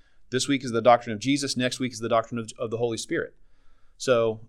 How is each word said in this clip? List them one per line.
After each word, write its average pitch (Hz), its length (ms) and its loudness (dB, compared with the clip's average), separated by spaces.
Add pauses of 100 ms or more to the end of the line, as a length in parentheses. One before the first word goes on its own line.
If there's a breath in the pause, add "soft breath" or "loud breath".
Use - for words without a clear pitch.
(300)
This 131 180 -2
week 139 180 0
is 120 60 -6
the 113 100 0
doctrine 120 320 6
of 104 60 -6
Jesus. 135 360 -2
Next 127 240 -2
week 123 140 -4
is 110 60 -14
the 113 100 -6
doctrine 117 300 0
of, 110 200 -10
of 120 100 -6
the 110 80 -6
Holy 117 200 -2
Spirit. - 360 -8 (640)
So, 113 520 2